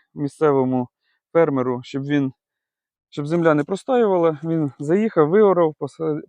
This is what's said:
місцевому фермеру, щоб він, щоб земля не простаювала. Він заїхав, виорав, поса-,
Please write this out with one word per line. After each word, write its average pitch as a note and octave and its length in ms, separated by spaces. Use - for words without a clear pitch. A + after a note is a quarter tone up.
місцевому C3+ 720
фермеру, C3 520
щоб C#3 220
він, C#3+ 260
щоб D3 160
земля E3 280
не D3 100
простаювала. F#3+ 800
Він D#3+ 340
заїхав, E3 500
виорав, F3+ 500
поса-, D3+ 500